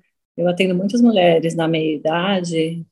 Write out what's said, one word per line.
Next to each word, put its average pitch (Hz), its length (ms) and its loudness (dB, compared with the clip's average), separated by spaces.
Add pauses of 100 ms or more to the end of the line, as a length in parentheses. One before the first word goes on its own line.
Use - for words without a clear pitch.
(340)
eu 175 140 -2
atendo 185 260 0
muitas 196 280 0
mulheres 175 520 4
na 165 140 -2
meia 160 260 0
idade 170 960 -2